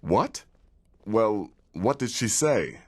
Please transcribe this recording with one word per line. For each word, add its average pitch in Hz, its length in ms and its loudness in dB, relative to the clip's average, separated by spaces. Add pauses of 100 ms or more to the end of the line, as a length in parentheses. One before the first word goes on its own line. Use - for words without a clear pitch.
What? 127 440 0 (600)
Well, 107 460 0 (220)
what 101 260 -2
did 123 120 -4
she - 180 -4
say? 104 600 0